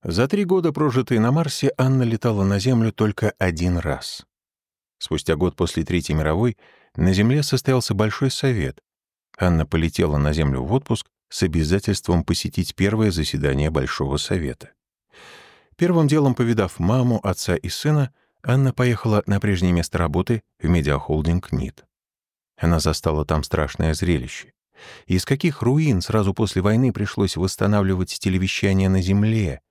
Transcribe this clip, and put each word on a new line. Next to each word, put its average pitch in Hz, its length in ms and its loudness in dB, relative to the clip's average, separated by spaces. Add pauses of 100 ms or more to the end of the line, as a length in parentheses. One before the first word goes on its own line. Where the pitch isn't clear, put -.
За 90 240 0
три 208 160 0
года, 170 280 2
прожитые 131 460 0
на 113 140 2
Марсе, 147 440 0
Анна 131 280 2
летала 113 400 0
на 98 160 2
Землю 113 320 2
только 107 480 -2
один 87 380 0
раз. - 460 -6 (760)
Спустя - 360 -2
год 82 220 0
после 82 260 -2
Третьей 80 320 -2
мировой 80 420 0 (380)
на 180 180 2
Земле 151 300 2
состоялся 131 520 0
Большой 110 360 0
совет. 101 480 -2 (580)
Анна 82 300 2
полетела 82 520 0
на 73 140 2
Землю 69 300 0
в 73 100 -4
отпуск 120 360 -2 (220)
с - 120 -4
обязательством 87 800 0
посетить - 540 -4
первое 107 340 2
заседание 73 600 -2
Большого 69 460 -2
совета. 73 540 -6 (1040)
Первым 170 320 2
делом, 139 300 2
повидав 113 420 0
маму, 117 460 2
отца 90 320 -2
и - 120 -6
сына, 147 460 -2 (300)
Анна 131 280 2
поехала 113 540 0
на 101 140 0
прежнее 90 320 2
место 85 260 0
работы 85 460 -2 (160)
в 78 80 -2
медиахолдинг 78 840 0
нит. - 340 -6 (720)
Она 85 220 2
застала 76 480 -2
там 78 160 0
страшное 80 520 -2
зрелище. 76 580 -4 (540)
Из 92 180 0
каких 143 380 -2
руин 131 380 2
сразу 98 340 0
после 98 280 0
войны 113 300 2
пришлось 104 440 -2
восстанавливать 95 840 0
телевещание 95 680 0
на 95 120 2
Земле? 101 600 0 (100)